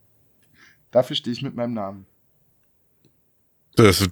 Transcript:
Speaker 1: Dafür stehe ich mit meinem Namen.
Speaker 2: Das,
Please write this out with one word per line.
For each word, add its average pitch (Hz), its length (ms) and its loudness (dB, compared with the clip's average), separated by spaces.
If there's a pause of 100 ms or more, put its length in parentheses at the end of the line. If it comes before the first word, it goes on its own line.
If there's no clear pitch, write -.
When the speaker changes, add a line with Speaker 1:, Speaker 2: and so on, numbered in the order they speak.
(920)
Speaker 1:
Dafür 127 240 0
stehe - 180 -6
ich 117 100 -8
mit 135 120 -10
meinem 120 200 -6
Namen. 98 320 -10 (1700)
Speaker 2:
Das, 101 360 6